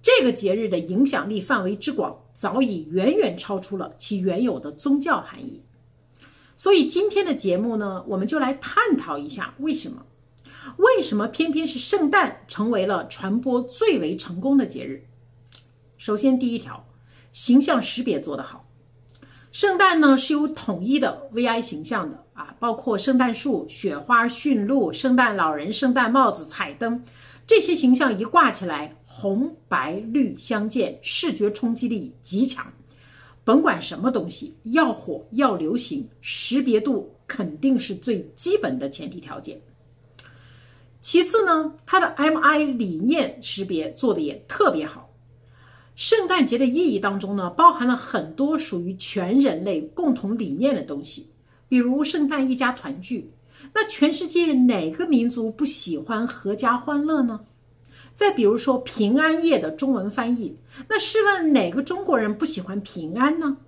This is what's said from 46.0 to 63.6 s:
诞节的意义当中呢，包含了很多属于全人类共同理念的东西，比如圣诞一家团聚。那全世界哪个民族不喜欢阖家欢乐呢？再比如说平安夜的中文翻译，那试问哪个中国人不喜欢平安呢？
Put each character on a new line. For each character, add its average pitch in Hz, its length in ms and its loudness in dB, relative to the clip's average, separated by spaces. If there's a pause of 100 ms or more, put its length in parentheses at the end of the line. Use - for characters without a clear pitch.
诞 339 200 4
节 233 100 0
的 262 80 4
意 269 300 2
义 202 40 0
当 196 220 -2
中 202 160 -4
呢， 180 140 -2
包 320 220 8
含 247 140 -2
了 247 80 4
很 160 400 -4
多 294 240 0
属 190 220 -6
于 180 140 -6
全 190 440 -2
人 190 260 2
类 185 180 -2
共 311 320 -2
同 214 240 -4
理 190 120 -4
念 240 240 0
的 160 80 -6
东 143 220 -10
西， - 240 -18 (400)
比 254 80 2
如 247 260 2
圣 294 240 0
诞 277 220 0
一 254 80 0
家 247 160 0
团 277 300 -10
聚。 - 280 -10 (440)
那 427 120 2
全 302 240 2
世 339 160 -6
界 330 280 2
哪 226 360 4
个 349 160 -4
民 247 220 2
族 233 220 -4
不 214 120 -6
喜 - 360 -4
欢 233 280 -4
阖 - 280 -4
家 240 240 0
欢 285 260 -2
乐 311 180 2
呢？ 226 180 -2 (760)
再 403 180 4
比 254 100 0
如 214 140 6
说 254 220 2
平 220 400 0
安 320 260 2
夜 311 140 4
的 156 120 -2
中 269 220 -2
文 202 180 -2
翻 240 240 -2
译， 226 220 -6 (320)
那 427 100 2
试 - 240 0
问 370 300 4
哪 202 180 4
个 240 120 -4
中 359 200 -6
国 254 160 2
人 214 160 0
不 320 120 -4
喜 202 160 -4
欢 190 180 -6
平 175 380 -10
安 302 200 2
呢？ 285 300 -4